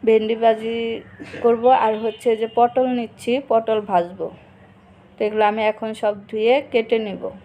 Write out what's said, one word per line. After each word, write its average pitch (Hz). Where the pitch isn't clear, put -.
ভেন্ডি 220
ভাজি 226
করব। 233
আর 220
হচ্ছে 220
যে 226
পটল 240
নিচ্ছি, 247
পটল 226
ভাজবো। 185
তো 220
এগুলো 214
আমি 214
এখন 214
সব 208
ধুয়ে 226
কেটে 226
নেব। 190